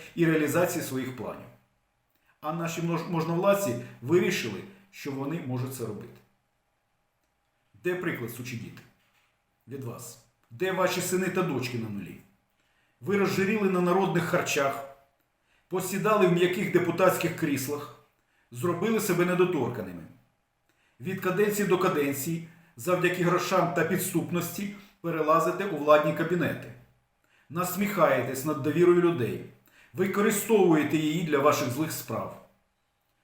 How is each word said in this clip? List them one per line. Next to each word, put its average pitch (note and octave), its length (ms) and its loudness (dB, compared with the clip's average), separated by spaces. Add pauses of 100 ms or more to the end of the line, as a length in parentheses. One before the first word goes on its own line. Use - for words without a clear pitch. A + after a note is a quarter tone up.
(160)
і E3+ 100 2
реалізації D#3+ 580 2
своїх C3 340 -6
планів. F2 280 -10 (960)
А D#3 120 -6
наші E3 280 -4
множ-, E3 280 -2
можновладці E3+ 680 2 (260)
вирішили, C#3+ 640 0 (280)
що - 200 -10
вони C#3 360 -6
можуть B2 280 -6
це A#2+ 100 -8
робити. G2 340 -12 (1600)
Де F3+ 120 -2
приклад, C3 360 -6
сучі A#2+ 260 -10
діти? F2+ 240 -14 (840)
Від B2+ 160 -12
вас. - 420 -14 (260)
Де F3+ 200 -4
ваші F#3 300 0
сини F#3 260 -2
та F#3+ 140 -2
дочки B2+ 360 -4
на A2 120 -6
нулі? G2 300 -10 (840)
Ви F#3 160 0
розжиріли G3 520 2
на F3+ 120 2
народних F3 420 2
харчах, C#3+ 640 -2 (800)
посідали F#3+ 600 2
в E3+ 60 6
м'яких F3 380 2
депутатських E3+ 640 2
кріслах, C#3+ 720 -4 (460)
зробили F3 480 0
себе F3 260 2
недоторканими. B2 800 0 (960)
Від F#3+ 220 -6
каденції G3+ 460 0
до F3+ 100 4
каденції, D#3+ 680 0 (280)
завдяки F3 480 0
грошам F3 500 2
та D#3+ 100 0
підступності, E3+ 920 -2 (260)
перелазите E3 640 2
у E3+ 120 -4
владні D3+ 360 6
кабінети. E3 600 -2 (760)
Насміхаєтесь D#3 960 0
над C#3 180 -2
довірою F3 380 6
людей. B2 440 0 (480)
Використовуєте G3 1040 2
її D#3 260 0
для D3 160 2
ваших C#3 300 4
злих C#3+ 220 -4
справ. - 580 -8 (760)